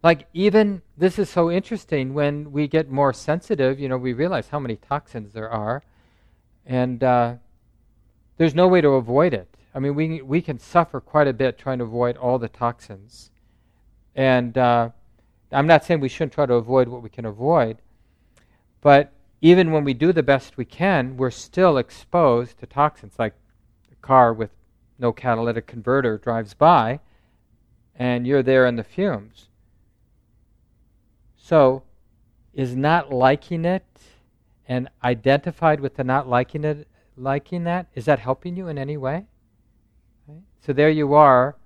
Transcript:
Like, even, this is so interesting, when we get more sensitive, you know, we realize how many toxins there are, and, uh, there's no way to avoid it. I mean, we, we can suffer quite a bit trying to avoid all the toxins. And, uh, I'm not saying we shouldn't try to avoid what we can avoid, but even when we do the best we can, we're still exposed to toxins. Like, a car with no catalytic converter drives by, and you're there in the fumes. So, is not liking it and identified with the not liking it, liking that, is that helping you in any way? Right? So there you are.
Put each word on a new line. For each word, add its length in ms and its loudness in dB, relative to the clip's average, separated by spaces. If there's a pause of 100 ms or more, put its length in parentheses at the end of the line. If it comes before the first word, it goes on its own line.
Like, 300 2
even, 480 2 (160)
this 220 0
is 100 -2
so 220 0
interesting, 640 -4
when 360 -4
we 160 -2
get 220 -2
more 240 0
sensitive, 680 -2
you 80 -8
know, 100 -4
we 160 -4
realize 340 -4
how 120 -6
many 160 -8
toxins 560 -10
there 180 -12
are, 340 -6 (800)
and, 380 -4
uh, 320 0 (1000)
there's 180 0
no 120 4
way 140 4
to 80 4
avoid 460 0
it. 120 -8 (280)
I 40 -10
mean, 140 -4
we, 300 -6
we 180 -2
can 160 -8
suffer 420 -2
quite 280 0
a 60 -2
bit 260 -2
trying 180 -6
to 60 -6
avoid 340 -4
all 220 -2
the 100 -8
toxins. 800 -10 (880)
And, 420 0
uh, 320 2 (640)
I'm 160 0
not 180 4
saying 140 -2
we 100 -4
shouldn't 240 -8
try 140 -2
to 80 2
avoid 320 0
what 160 -14
we 60 -16
can 160 -14
avoid, 520 -2 (1040)
but 320 4 (260)
even 320 6
when 120 0
we 100 -2
do 180 0
the 120 0
best 340 -2
we 80 -6
can, 500 -2
we're 140 -2
still 480 0
exposed 800 -2
to 80 -20
toxins. 540 -4
Like, 160 -4 (560)
a 60 -20
car 360 4
with 160 -6 (480)
no 140 -2
catalytic 560 -4
converter 500 -2
drives 380 -6
by, 460 2 (960)
and 300 -4
you're 160 0
there 240 4
in 120 -2
the 60 -8
fumes. 640 -8 (2000)
So, 400 2 (720)
is 220 -6
not 360 0
liking 540 0
it 180 -2 (840)
and 200 -4 (160)
identified 760 0
with 160 -6
the 80 -6
not 260 -2
liking 340 -2
it, 240 -6 (300)
liking 460 -6
that, 320 -6
is 100 -10
that 140 2
helping 360 -8
you 120 -12
in 100 -10
any 180 -8
way? 300 -8 (1040)
Right? 160 -20 (180)
So 100 -8
there 200 4
you 240 0
are. 500 6